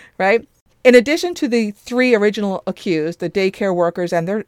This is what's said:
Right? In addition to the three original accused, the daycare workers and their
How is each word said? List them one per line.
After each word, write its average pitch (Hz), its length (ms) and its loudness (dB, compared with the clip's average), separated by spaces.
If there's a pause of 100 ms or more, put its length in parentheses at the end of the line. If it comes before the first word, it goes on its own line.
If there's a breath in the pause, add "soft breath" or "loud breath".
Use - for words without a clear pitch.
(180)
Right? 202 280 0 (380)
In 247 100 8
addition 311 400 2
to 285 140 -4
the 220 240 -2
three 247 420 0
original 202 540 0
accused, 165 500 -4
the 175 100 -4
daycare 190 460 -2
workers 175 380 -2
and 170 160 -2
their 208 200 -4